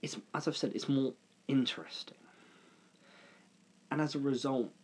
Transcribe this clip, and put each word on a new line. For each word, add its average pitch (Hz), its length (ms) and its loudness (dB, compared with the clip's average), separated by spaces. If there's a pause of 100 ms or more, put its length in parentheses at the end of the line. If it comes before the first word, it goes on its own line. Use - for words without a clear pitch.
It's, - 160 -6 (160)
as 151 120 0
I've 156 100 0
said, 127 180 -2
it's 117 140 -4
more 135 260 4 (340)
interesting. - 680 0 (1700)
And 147 120 2
as 147 120 0
a 151 40 0
result 135 520 0 (120)